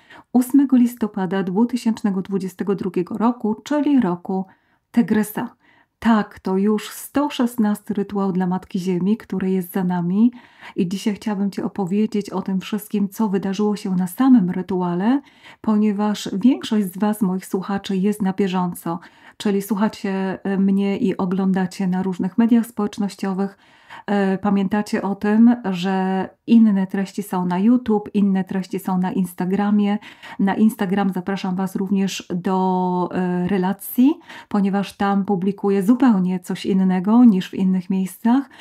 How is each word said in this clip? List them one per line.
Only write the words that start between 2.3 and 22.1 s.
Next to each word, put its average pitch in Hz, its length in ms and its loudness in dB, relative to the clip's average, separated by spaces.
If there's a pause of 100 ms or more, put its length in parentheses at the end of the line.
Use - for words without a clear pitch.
drugiego 180 440 -4
roku, 220 360 0
czyli 285 460 0
roku 190 460 -2 (440)
Tygrysa. 214 680 0 (420)
Tak, 214 420 0
to 190 160 -2
już 208 340 0
sto - 400 -4
szesnasty 220 640 -2
rytuał 196 380 -4
dla 185 140 -2
Matki 185 320 -4
Ziemi, 180 380 -2
który 190 340 -4
jest 185 220 -2
za 190 120 -2
nami. 180 480 2 (440)
I 185 120 0
dzisiaj 196 260 -4
chciałabym 202 360 -4
Ci - 120 -8
opowiedzieć 208 680 -2
o 180 120 -6
tym 190 180 -4
wszystkim, 202 480 -4
co 220 200 -2
wydarzyło 196 480 -2
się 190 180 -4
na 180 120 0
samym 240 440 4
rytuale, 185 680 0 (400)
ponieważ 208 720 0
większość 214 540 2
z 180 120 -10
Was, 214 240 0
moich 190 240 -2
słuchaczy, 196 500 -4
jest 202 260 0
na 190 100 0
bieżąco. 180 680 -2 (380)
Czyli 196 260 -2
słuchacie, 190 840 -2
e, 196 140 -2
mnie 196 380 2
i 190 200 0
oglądacie 190 680 -2
na 180 160 -2
różnych 185 360 -4